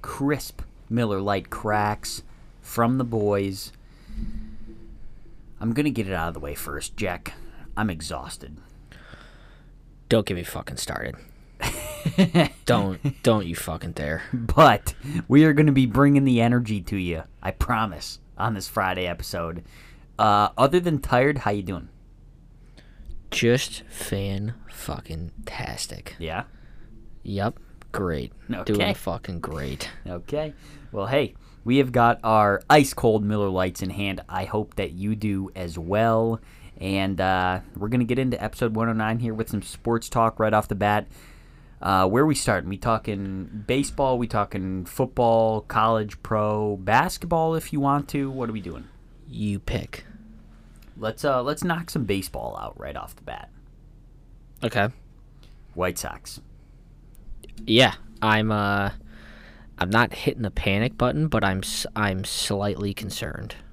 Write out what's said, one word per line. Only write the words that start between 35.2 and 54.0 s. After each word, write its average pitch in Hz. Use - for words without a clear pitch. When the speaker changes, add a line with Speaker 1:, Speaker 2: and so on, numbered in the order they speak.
Speaker 1:
as 87
well. 113
And, 95
uh, 92
we're 104
gonna 123
get 120
into 127
episode 110
one 113
oh 113
nine 110
here 117
with 110
some 104
sports -
talk 113
right 110
off 107
the -
bat. 104
Uh, 95
where 120
we 156
starting? 101
We 95
talking 101
baseball? 135
We 120
talking 95
football, 113
college, 110
pro, 107
basketball 160
if 160
you 151
want 139
to? 139
What 131
are 110
we 107
doing? 85
Speaker 2:
You 104
pick. -
Speaker 1:
Let's, 110
uh, 135
let's 143
knock 170
some 143
baseball 76
out 55
right 69
off -
the -
bat. -